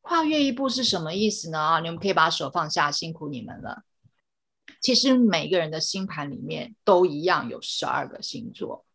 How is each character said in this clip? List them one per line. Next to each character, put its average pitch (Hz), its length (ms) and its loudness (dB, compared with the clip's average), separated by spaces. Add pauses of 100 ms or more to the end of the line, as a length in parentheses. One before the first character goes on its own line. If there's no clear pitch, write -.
跨 330 240 2
越 302 180 4
一 277 80 2
步 269 160 -2
是 254 160 -2
什 196 180 2
么 160 120 -6
意 208 180 2
思 165 200 -6
呢？ 156 100 -2
啊， 156 200 4
你 165 100 -6
们 170 80 -8
可 196 100 -2
以 190 60 2
把 160 160 6
手 143 200 -4
放 160 200 -2
下， 151 200 2
辛 160 220 -6
苦 156 160 -10
你 127 140 -8
们 - 180 -14
了。 110 220 -12 (960)
其 254 140 0
实 254 240 4
每 180 300 4
个 180 100 4
人 156 120 0
的 156 80 -6
星 190 280 -4
盘 147 240 -8
里 127 60 -12
面 - 380 -10 (100)
都 180 200 8
一 151 180 0
样 151 280 0
有 - 100 -10
十 - 240 -6
二 131 240 -2
个 - 140 -16
星 - 280 -10
座。 - 440 -12